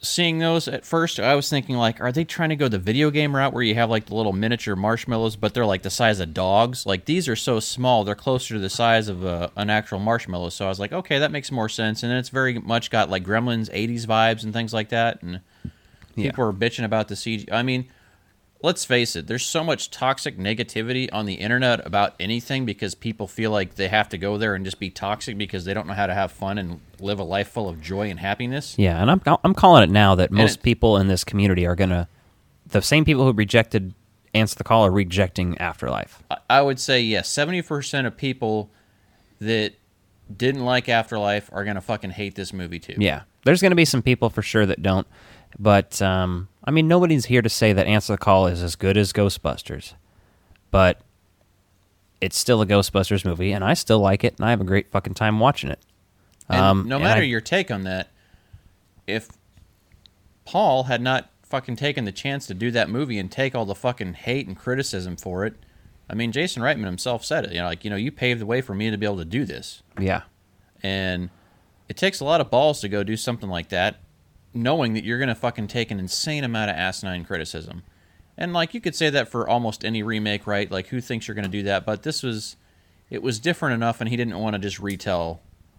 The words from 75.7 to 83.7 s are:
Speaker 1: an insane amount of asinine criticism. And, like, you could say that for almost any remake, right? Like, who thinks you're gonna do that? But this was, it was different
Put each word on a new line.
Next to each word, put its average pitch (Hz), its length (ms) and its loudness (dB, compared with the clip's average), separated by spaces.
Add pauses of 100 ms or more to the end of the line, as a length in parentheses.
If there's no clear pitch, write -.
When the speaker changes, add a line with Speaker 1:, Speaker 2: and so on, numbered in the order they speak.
Speaker 1:
an 101 80 -6
insane 143 460 -4
amount 110 260 -2
of 82 60 -4
asinine 92 480 -4
criticism. 85 580 -10 (560)
And, 175 140 -6
like, 170 200 -2
you 240 80 -10
could 175 140 -6
say 156 160 0
that 139 180 0
for 117 200 -4
almost 113 360 -2
any 110 180 -2
remake, 107 440 -4
right? 104 240 -2
Like, 95 180 -4
who 127 120 -6
thinks 117 280 -8
you're 110 60 -8
gonna 101 140 -4
do 98 160 -4
that? 98 200 0
But 107 200 -4
this 151 180 -6
was, 113 340 -8 (540)
it - 120 -8
was 117 160 -2
different 147 360 -2